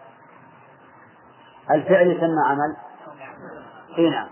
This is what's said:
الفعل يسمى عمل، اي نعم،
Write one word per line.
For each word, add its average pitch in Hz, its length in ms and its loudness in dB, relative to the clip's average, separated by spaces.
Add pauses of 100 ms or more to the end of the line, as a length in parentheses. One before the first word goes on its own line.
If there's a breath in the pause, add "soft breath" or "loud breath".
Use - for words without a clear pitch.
(1700)
الفعل 175 360 4
يسمى 160 400 0
عمل، 147 300 -2 (1200)
اي 165 120 4
نعم، 107 220 -4